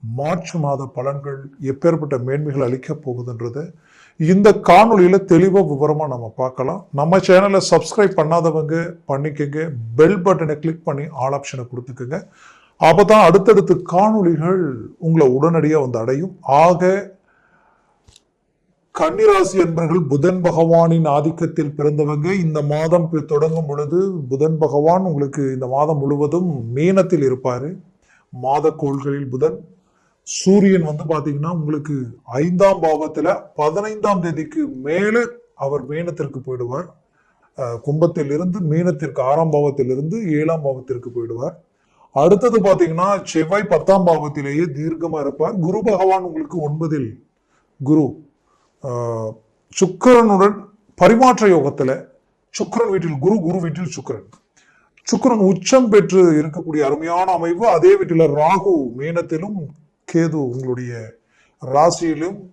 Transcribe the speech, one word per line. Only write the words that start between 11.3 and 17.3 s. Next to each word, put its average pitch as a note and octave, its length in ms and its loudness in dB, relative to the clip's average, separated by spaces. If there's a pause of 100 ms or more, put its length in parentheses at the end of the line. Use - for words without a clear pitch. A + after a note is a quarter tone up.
ஆப்ஷனை C#3 340 -10
கொடுத்துக்கோங்க. B2 600 -12 (520)
அப்பதான் G3 440 6
அடுத்தடுத்த G3 500 6
காணொளிகள் F3 1000 0 (240)
உங்களை D#3+ 380 4
உடனடியா D#3 440 2
வந்து B2+ 200 -4
அடையும். C3+ 420 -4
ஆக, F3+ 680 2 (1900)